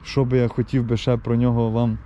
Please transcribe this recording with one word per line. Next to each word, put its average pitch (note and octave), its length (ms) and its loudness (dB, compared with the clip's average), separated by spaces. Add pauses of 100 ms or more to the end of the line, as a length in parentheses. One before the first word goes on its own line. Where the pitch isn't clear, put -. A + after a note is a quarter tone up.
що C3+ 200 0
би B2+ 140 2
я A#2+ 100 2
хотів B2 360 -2
би A#2 120 0
ще A#2+ 200 0
про A#2 200 -2
нього A#2 340 2
вам A2+ 360 0